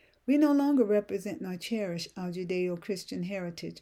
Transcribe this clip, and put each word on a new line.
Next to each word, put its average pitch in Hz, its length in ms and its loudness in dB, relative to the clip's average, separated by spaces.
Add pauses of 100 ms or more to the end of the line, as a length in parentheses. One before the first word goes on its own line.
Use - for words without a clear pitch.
(260)
we 269 100 4
no 294 160 6
longer 285 320 6
represent 202 560 0
nor 185 160 -6
cherish 180 580 -4
our 180 140 -6
Judeo-Christian 180 920 -4
heritage, 175 600 -6